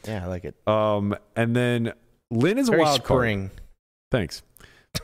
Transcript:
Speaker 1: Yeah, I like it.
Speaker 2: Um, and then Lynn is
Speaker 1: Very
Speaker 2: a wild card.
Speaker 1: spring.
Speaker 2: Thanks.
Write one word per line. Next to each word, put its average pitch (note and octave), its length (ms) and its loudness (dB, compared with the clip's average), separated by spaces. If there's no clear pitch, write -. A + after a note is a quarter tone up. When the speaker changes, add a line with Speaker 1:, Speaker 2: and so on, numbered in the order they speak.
Speaker 1:
Yeah, G#2 160 -6
I F2 40 -8
like F2+ 180 -8
it. - 100 -10
Speaker 2:
Um, G#2 480 0
and A#2 200 0
then A#2+ 360 0
Lynn C#3+ 280 2
is C4+ 120 0
Speaker 1:
Very F#3 120 4
Speaker 2:
a D#3 40 4
wild C#3 180 2
card. - 160 2
Speaker 1:
spring. G2+ 320 -2
Speaker 2:
Thanks. G2+ 300 -2